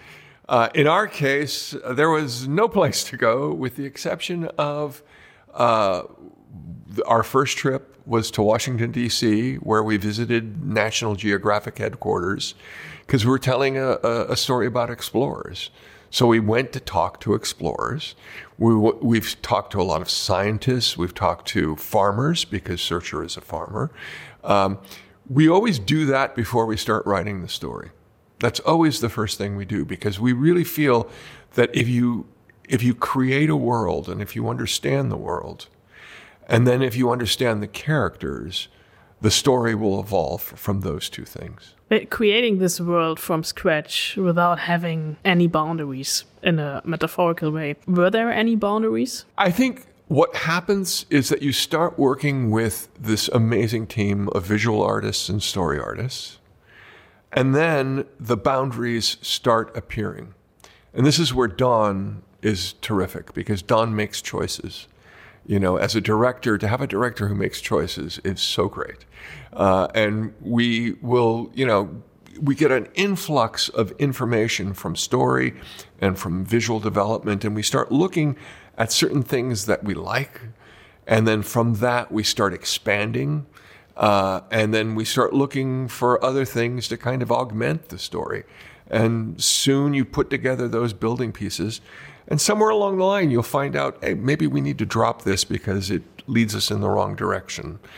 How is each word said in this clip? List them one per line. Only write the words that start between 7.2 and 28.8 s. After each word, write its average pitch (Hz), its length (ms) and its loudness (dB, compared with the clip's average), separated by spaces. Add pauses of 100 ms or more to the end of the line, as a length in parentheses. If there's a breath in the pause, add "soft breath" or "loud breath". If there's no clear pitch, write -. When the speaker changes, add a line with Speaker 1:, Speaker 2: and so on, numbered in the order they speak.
Speaker 1:
first 139 340 2
trip 135 480 -4
was 110 280 0
to 117 100 0
Washington, 113 480 2
D 120 180 -2
C, 117 480 2
where 107 260 2
we 107 140 2
visited 110 720 -2
National 107 480 0
Geographic 104 640 0
headquarters, 98 760 -4 (520 loud breath)
'cause 117 180 2
we 123 60 4
were 131 80 4
telling 135 400 0
a, 131 240 0
a, 117 300 0
a 127 40 -2
story 123 300 0
about 117 240 -2
explorers. - 800 -4 (400 loud breath)
So 123 160 4
we 117 140 8
went 113 320 2
to 131 80 -10
talk - 400 -2
to 104 140 0
explorers. - 800 -4 (420 loud breath)
We 113 160 4
w-, 110 300 4
we've 117 400 0
talked - 300 -2
to 101 100 -2
a - 20 4
lot 82 160 0
of 92 80 -10
scientists. 107 880 0
We've 87 180 -2
talked 85 340 -2
to 78 280 0
farmers, 110 720 0
because 92 340 -6
Searcher 82 420 -4
is 80 140 -8
a - 60 -16
farmer. 104 480 -6 (520 loud breath)
Um, 98 360 2 (500 loud breath)
we 156 220 6
always 190 280 4
do 147 280 0
that 135 280 2
before 117 300 0
we 110 140 -2
start 107 260 0
writing 98 380 -2
the 92 60 -10
story. - 420 -10 (500)
That's - 200 0
always 165 400 2